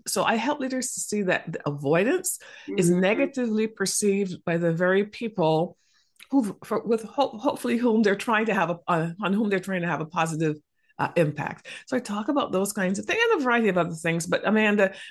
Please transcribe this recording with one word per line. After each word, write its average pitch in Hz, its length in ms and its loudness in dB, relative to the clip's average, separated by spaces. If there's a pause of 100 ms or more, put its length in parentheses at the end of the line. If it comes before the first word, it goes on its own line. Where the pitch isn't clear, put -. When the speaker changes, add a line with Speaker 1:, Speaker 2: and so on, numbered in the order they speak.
Speaker 1:
so - 160 -2
I 214 140 2
help 285 240 -2
leaders 262 320 -4
to - 80 -8
see 208 220 -2
that 180 280 -2
the 160 160 -8
avoidance 165 720 0 (380)
is 175 140 4
Speaker 2:
Mm-hmm. 180 100 4
Speaker 1:
negatively 220 640 0
perceived 196 800 -2
by 170 140 0
the 170 140 2
very 185 320 2
people 180 720 0 (540)
who, 233 340 0
for, - 220 -4
with 226 160 0
ho-, 226 360 -2
hopefully 240 400 -2
whom 226 240 4
they're 202 120 4
trying 220 320 0
to 208 80 0
have 175 160 0
a, 170 160 -6
uh, 170 240 0 (100)
on 196 120 0
whom 214 160 0
they're 196 100 0
trying 185 240 -4
to 170 60 -2
have 156 120 -2
a 156 60 -6
positive, 160 500 -2 (440)
uh, 143 160 0
impact. 151 500 -2 (200)
So 262 100 -2
I 247 40 0
talk 214 280 -6
about 285 240 0
those 196 200 0
kinds 190 280 -2
of 208 60 -10
things 415 140 -2 (120)
and 370 80 4
a 269 40 0
variety 240 240 2
of 180 100 2
other 170 160 0
things. 165 320 -2
But - 200 -2
Amanda, 208 460 4 (180)